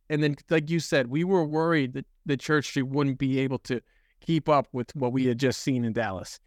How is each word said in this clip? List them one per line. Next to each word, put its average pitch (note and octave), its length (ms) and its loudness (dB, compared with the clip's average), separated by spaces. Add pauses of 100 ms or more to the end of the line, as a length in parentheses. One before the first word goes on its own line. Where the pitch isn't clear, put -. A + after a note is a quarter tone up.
(100)
And D3+ 120 0
then, D3 140 0 (140)
like D#3 180 2
you E3+ 100 0
said, C#3 280 0
we D3 180 -2
were F3+ 200 2
worried D#3 500 0
that, C3+ 120 -10 (200)
that C#3 140 0
Church D3+ 260 0
Street C#3 160 -2
wouldn't C3+ 360 0
be C3+ 220 0
able C3+ 200 -2
to B2 200 -4 (400)
keep D#3+ 280 0
up C#3+ 240 4
with B2 220 -6
what B2+ 180 -2
we C3 120 2
had A#2+ 140 2
just B2+ 220 0
seen B2 260 0
in A2 80 -2
Dallas. G#2 520 -6